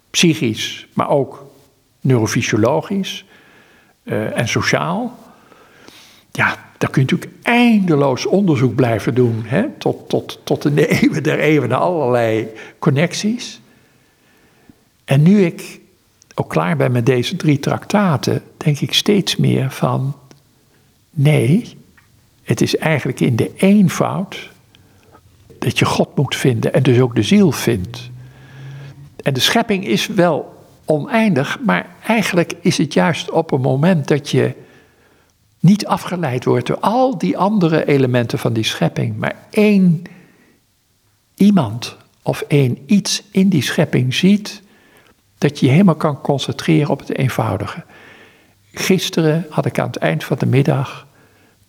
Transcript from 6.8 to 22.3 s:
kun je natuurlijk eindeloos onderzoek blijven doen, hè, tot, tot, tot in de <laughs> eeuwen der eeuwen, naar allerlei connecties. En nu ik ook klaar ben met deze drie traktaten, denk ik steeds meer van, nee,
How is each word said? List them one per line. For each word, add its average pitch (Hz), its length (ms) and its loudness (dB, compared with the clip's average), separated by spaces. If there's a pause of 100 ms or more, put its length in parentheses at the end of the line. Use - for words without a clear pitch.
kun 139 120 2
je 131 80 0
natuurlijk - 360 -6
eindeloos 190 800 2
onderzoek 151 480 2
blijven 120 400 0
doen, 117 300 2
hè, 147 200 -2 (140)
tot, - 300 -6
tot, - 360 -6
tot - 200 -4
in 143 100 0
de 151 180 2
<laughs> - 80 0
eeuwen 160 220 0
der 143 160 -2
eeuwen, 147 300 2
naar 127 100 0
allerlei 120 680 0 (300)
connecties. 170 840 -2 (1400)
En 139 180 2
nu 190 220 6
ik - 360 -8 (540)
ook - 160 -4
klaar 165 260 0
ben 131 160 2
met 120 140 0
deze 127 300 0
drie 151 220 2
traktaten, - 840 0 (140)
denk 147 240 -2
ik - 140 -4
steeds - 420 0
meer 131 340 0
van, 131 460 -2 (920)
nee, 143 680 2 (640)